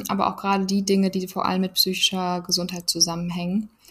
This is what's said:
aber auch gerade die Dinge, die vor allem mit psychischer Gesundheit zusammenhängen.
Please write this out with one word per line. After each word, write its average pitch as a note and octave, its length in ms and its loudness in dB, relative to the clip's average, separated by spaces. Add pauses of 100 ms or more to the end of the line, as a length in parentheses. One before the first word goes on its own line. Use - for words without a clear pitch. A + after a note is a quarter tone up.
aber G3 200 2
auch F#3+ 100 -2
gerade G3 280 0
die G3 180 0
Dinge, F#3+ 280 2
die F#3 160 -4
vor - 180 -4
allem F#3 160 0
mit F#3 140 -2
psychischer F3+ 680 2
Gesundheit F3 480 -4
zusammenhängen. F3 800 -2 (220)